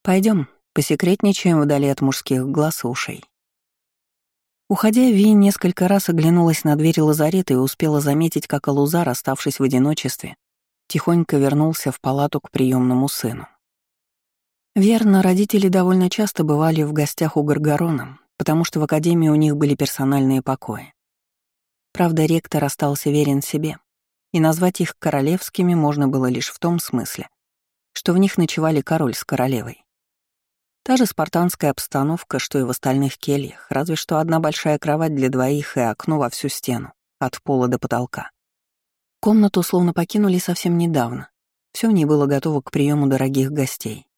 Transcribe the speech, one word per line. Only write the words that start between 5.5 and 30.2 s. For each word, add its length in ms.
раз 220
оглянулась 540
на 120
дверь 260
лазарета 520
и 40
успела 420
заметить, 480
как 200
Алузар, 420
оставшись 500
в 40
одиночестве, 720
тихонько 500
вернулся 540
в 80
палату 400
к 100
приёмному 600
сыну. 380
Верно, 460
родители 460
довольно 420
часто 340
бывали 400
в 100
гостях 420
у 80
Гаргорона, 760
потому 260
что 160
в 40
академии 440
у 80
них 220
были 180
персональные 680
покои. 520
Правда, 340
ректор 380
остался 460
верен 320
себе, 360
и 80
назвать 400
их 180
королевскими 760
можно 340
было 200
лишь 220
в 80
том 220
смысле, 480
что 200
в 40
них 200
ночевали 440
король 320
с 120
королевой. 580